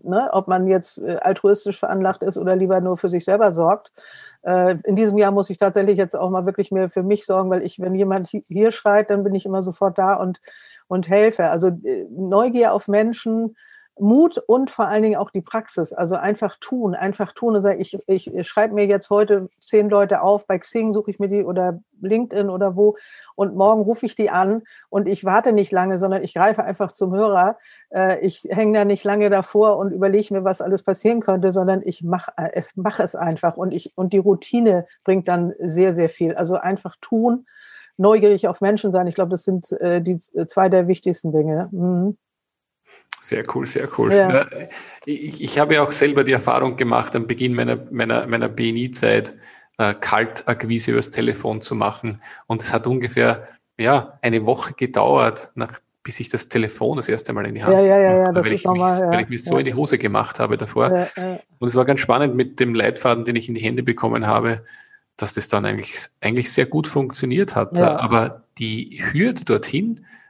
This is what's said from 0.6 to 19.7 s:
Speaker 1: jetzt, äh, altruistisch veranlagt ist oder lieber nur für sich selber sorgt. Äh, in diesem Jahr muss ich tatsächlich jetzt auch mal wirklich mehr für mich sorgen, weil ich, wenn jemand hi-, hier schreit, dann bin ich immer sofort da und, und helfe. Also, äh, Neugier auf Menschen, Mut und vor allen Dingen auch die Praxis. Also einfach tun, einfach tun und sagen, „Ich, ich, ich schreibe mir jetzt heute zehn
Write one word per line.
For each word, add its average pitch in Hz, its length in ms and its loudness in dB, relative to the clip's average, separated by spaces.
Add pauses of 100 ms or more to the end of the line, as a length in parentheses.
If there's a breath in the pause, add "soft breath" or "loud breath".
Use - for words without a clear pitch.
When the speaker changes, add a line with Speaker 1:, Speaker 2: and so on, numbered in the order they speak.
Speaker 1:
jetzt, 190 320 0
äh, 165 180 -6
altruistisch 202 600 0
veranlagt 190 440 -2
ist 190 140 -2
oder 185 180 0
lieber 185 240 2
nur 180 160 -2
für 180 140 -2
sich 175 160 -4
selber 202 260 4
sorgt. 170 400 0 (520 loud breath)
Äh, 180 420 2
in 196 100 0
diesem 208 220 2
Jahr 202 140 4
muss 196 180 0
ich 185 80 -8
tatsächlich 196 400 2
jetzt 190 180 -2
auch 180 140 -2
mal 185 160 -2
wirklich 196 260 -4
mehr 185 180 0
für 180 140 -4
mich 202 220 -2
sorgen, 185 240 0
weil 180 160 0
ich, - 160 -10
wenn 185 140 -4
jemand 190 360 -2
hi-, 208 160 -8
hier 214 240 2
schreit, 214 380 2
dann 202 160 0
bin 196 100 -2
ich 185 100 -4
immer 190 160 -4
sofort 180 360 -2
da 196 160 2
und, 185 260 -4 (480 loud breath)
und 185 220 -4
helfe. 202 400 4
Also, 170 180 2 (160)
äh, 110 260 -4
Neugier 214 640 2
auf 202 140 -2
Menschen, 220 680 -2 (420 soft breath)
Mut 269 380 4
und 254 340 2
vor 214 160 -2
allen 214 160 2
Dingen 214 140 2
auch 196 140 -4
die 190 100 -6
Praxis. 196 520 -6
Also 175 220 -2
einfach 208 440 -2
tun, 226 360 -4
einfach 196 380 -4
tun 233 220 0
und 202 40 2
sagen, 196 220 0
„Ich, 190 260 -10
ich, 190 260 -2
ich 180 140 -6
schreibe 214 260 0
mir 208 120 2
jetzt 196 240 0
heute 202 400 2 (100)
zehn 208 300 0